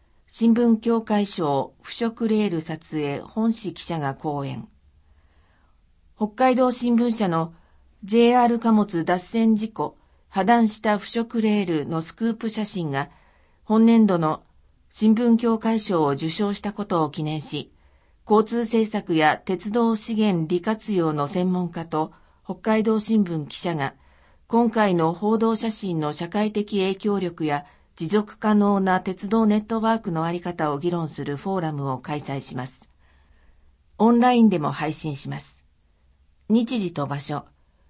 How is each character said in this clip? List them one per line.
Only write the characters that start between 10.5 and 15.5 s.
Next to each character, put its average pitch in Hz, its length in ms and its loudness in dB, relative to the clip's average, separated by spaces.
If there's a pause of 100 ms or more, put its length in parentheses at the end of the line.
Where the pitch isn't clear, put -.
し - 120 -6
た 214 180 0
腐 202 100 -10
食 233 320 -4
レ 208 220 2
ー 180 40 -2
ル 160 200 -2
の 160 160 -4
ス - 120 -16
ク 226 160 -2
ー 220 40 -4
プ 226 160 -6
写 214 140 -6
真 170 260 -6
が、 139 200 -4 (540)
本 220 200 4
年 226 220 8
度 185 120 2
の 156 260 -2 (460)
新 214 240 2
聞 233 240 4
協 226 200 0